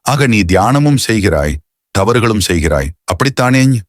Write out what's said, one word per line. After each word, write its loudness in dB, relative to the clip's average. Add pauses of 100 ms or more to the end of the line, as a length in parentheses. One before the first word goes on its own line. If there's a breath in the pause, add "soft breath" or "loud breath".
"ஆக 0
நீ 2
தியானமும் 2
செய்கிறாய், -2 (340)
தவறுகளும் 0
செய்கிறாய், -2 (140)
அப்படித்தானே?" 0